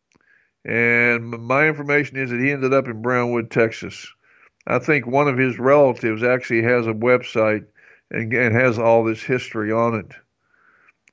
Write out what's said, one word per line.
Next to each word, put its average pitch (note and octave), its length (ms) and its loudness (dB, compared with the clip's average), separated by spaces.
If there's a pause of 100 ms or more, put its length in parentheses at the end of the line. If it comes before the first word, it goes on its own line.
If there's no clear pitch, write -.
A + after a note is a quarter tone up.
(680)
And A#2 640 0
m-, A#2 120 -12
my C3+ 220 2
information C#3+ 520 -2
is C3 120 -4
that A#2+ 100 -2
he C3+ 100 2
ended C3 240 0
up C3 120 2
in A2 140 -8
Brownwood, A#2+ 500 -2
Texas. A2 560 -2 (600)
I B2 120 -2
think C3 280 0
one C#3 200 2
of B2+ 120 0
his B2+ 200 0
relatives B2 640 2
actually B2 420 0
has A#2+ 220 2
a A2+ 60 -2
website A2 720 0 (460)
and, A2+ 240 -6
and A#2 200 2
has A#2+ 240 2
all A2+ 260 4
this A2 180 -4
history A#2 500 -4
on A#2 220 0
it, G2+ 180 -8 (1000)